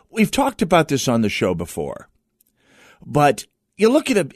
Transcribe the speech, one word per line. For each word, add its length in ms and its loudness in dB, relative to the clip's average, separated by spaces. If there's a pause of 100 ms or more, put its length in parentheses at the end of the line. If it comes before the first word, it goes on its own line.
(100)
we've 200 0
talked 300 -2
about 280 2
this 200 -2
on 140 2
the 80 0
show 240 -2
before, 560 -10 (880)
but 460 0 (320)
you 100 4
look 220 2
at 80 2
a, 180 -2